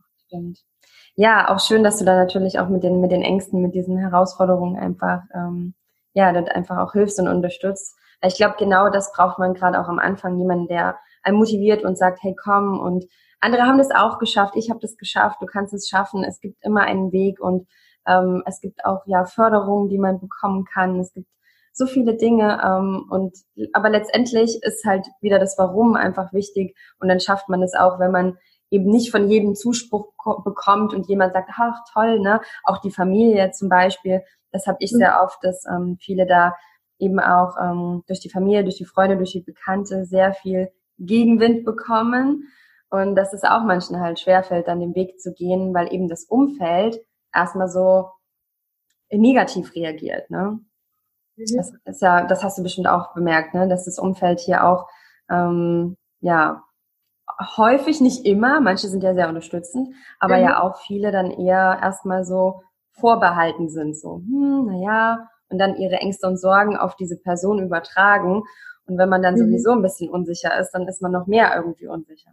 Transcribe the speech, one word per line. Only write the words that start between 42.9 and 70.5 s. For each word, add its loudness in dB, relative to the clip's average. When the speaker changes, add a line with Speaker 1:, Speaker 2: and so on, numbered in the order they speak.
Speaker 1:
dass 0
es -12
auch 2
manchen -2
halt -6
schwerfällt, 0
dann -4
den -6
Weg -6
zu -12
gehen, -2
weil -2
eben -2
das -12
Umfeld 0
erstmal -2
so 2
negativ 2
reagiert, -8
ne? -6
Speaker 2:
Mhm. -6
Speaker 1:
Das -6
ist -12
ja, 4
das -2
hast -6
du -6
bestimmt -2
auch 0
bemerkt, 0
ne? 2
Dass -2
das -12
Umfeld 0
hier 0
auch, 2
ähm, -2
ja, 0
häufig, 2
nicht 2
immer, 2
manche 0
sind -6
ja 2
sehr 0
unterstützend, -8
aber 2
Speaker 2:
Mhm. 6
Speaker 1:
ja 4
auch -2
viele -4
dann -2
eher 2
erstmal -4
so -2
vorbehalten 2
sind, -8
so, -14
„Hm, -2
na -6
ja“, 0
und -4
dann 0
ihre -2
Ängste -4
und -2
Sorgen 2
auf -4
diese -8
Person -2
übertragen. 0
Und -6
wenn 4
man 2
dann 2
Speaker 2:
Mhm. 4
Speaker 1:
sowieso 2
ein 2
bisschen -4
unsicher -4